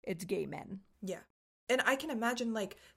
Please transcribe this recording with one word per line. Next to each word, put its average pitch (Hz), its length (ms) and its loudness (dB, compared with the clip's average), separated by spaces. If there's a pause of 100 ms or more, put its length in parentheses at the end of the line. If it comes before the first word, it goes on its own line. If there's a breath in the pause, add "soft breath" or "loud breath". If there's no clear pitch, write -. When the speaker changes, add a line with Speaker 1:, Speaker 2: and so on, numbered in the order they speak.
Speaker 1:
it's 165 200 -4
gay 175 220 0
men. - 360 -8 (200)
Speaker 2:
Yeah. 185 200 -6 (500)
And 262 140 6
I 254 120 6
can 302 120 -4
imagine, 233 420 0
like, 214 260 -2 (200 loud breath)